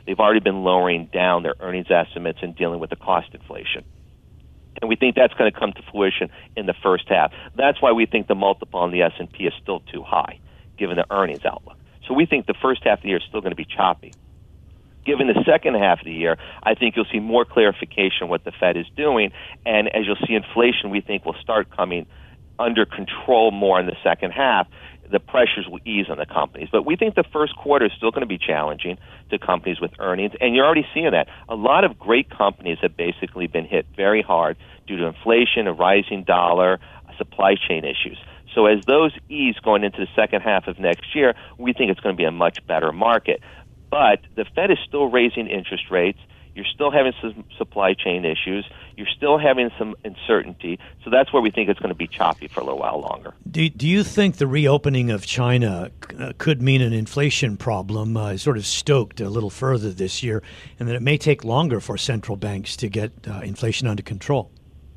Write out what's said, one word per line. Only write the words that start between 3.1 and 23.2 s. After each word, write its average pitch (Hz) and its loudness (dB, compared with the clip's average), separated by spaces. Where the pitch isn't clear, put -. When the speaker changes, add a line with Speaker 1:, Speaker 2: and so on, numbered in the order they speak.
Speaker 1:
inflation. - -12
And 113 -4
we 113 2
think 127 2
that's 123 4
gonna 110 2
come 101 -4
to - -14
fruition 95 0
in 104 -8
the 90 0
first 92 2
half. 80 4
That's 139 2
why 127 6
we 113 4
think 107 -2
the 107 2
multiple 98 0
on 87 0
the 87 2
S 85 2
and 85 -10
P - -8
is 80 -2
still 92 -6
too - -14
high, - -2
given 90 -4
the 82 0
earnings 90 -2
outlook. - -6
So 127 -4
we 160 4
think 143 -2
the 104 -2
first 131 0
half 107 4
of - -12
the 101 -8
year 90 0
is - -8
still 110 -8
gonna 92 -6
be 78 -10
choppy. 92 0
Given 139 0
the 107 4
second 151 2
half 95 4
of - -18
the 82 -12
year, 82 0
I 110 2
think 117 -2
you'll 110 2
see 107 -2
more 113 2
clarification 98 0
what 85 -2
the - -10
Fed 87 0
is 85 -6
doing, 127 0
and 110 2
as 107 0
you'll 101 -2
see, 117 -2
inflation, 113 0
we 98 -2
think, 98 -6
will 80 -4
start 107 -2
coming 90 -4
under 117 2
control 113 2